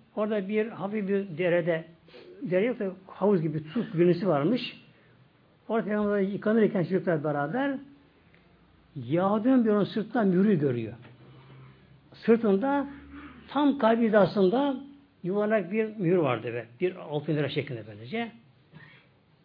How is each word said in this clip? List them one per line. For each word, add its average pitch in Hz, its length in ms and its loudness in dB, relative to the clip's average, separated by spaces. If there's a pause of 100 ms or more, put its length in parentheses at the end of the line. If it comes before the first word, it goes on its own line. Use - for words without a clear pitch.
(160)
orada 208 340 -4
bir 214 180 -2
hafif 196 400 -6
bir 196 300 -4
derede, 170 480 0 (560)
dere 190 240 0
yok 254 140 -2
da 196 120 -6 (160)
havuz 190 340 2
gibi 156 180 -4
su 190 340 -6
güneşi 175 340 2
varmış. 170 540 0 (880)
Orada 220 180 -2
Peygamber 208 340 0
yıkanırken 202 640 2
çocuklar 170 400 0
beraber 160 540 -2 (1160)
Yahudinin 196 680 2
bir 220 40 2
onun 208 140 2
sırtından 214 440 -2
mührü 190 320 4
görüyor. 120 340 -2 (1200)
Sırtında 233 760 2 (600)
tam 277 300 2
kalbi 226 300 4
hizasında 214 680 4 (460)
yuvarlak 208 480 0
bir 220 260 -4
mühür 180 200 2
vardı 120 360 0
ve 117 120 -8 (160)
bir 180 140 -2
altın 156 400 -6
lira 143 140 -2
şeklinde 139 380 -6
böylece 127 440 -10 (1120)